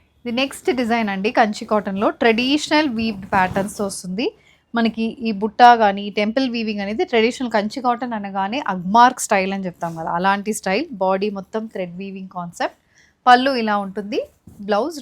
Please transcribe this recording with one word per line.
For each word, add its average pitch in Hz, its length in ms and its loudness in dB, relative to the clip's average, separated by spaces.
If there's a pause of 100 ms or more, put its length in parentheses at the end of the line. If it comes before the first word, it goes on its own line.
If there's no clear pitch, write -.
(240)
ఇది 240 100 -6 (100)
నెక్స్ట్ - 260 -6 (120)
డిజైన్ 226 340 0
అండి. 196 160 -2 (100)
కంచి 214 320 -2
కాటన్‌లో 208 360 0 (140)
ట్రెడిషనల్ 277 680 2 (120)
వీవ్డ్ 214 340 -6
ప్యాటర్న్స్‌తో 196 560 0
వస్తుంది. 190 360 -6 (500)
మనకి 226 260 0 (240)
ఈ 226 40 0 (100)
బుట్ట 220 200 2 (200)
కానీ, 202 260 2
ఈ 208 120 -10
టెంపుల్ 220 340 0
వీవింగ్ 220 300 -4
అనేది 220 260 -2
ట్రెడిషనల్ 240 460 0
కంచి 208 300 -2
కాటన్ 240 320 -2
అనగానే 202 420 -4 (120)
అగ్మార్క్ 214 540 4
స్టైల్ 190 300 2
అని 190 120 -6
చెప్తాం 170 320 -8
కదా, 165 200 -6
అలాంటి 196 400 0
స్టైల్. 202 260 -2 (160)
బాడీ 190 340 0
మొత్తం 208 280 -8 (100)
థ్రెడ్ 180 260 -8
వీవింగ్ 190 380 -12
కాన్సెప్ట్. 175 400 -8 (500)
పళ్ళు 254 240 6 (100)
ఇలా 214 220 0
ఉంటుంది. 208 360 -8 (500)
బ్లౌజ్ 262 320 0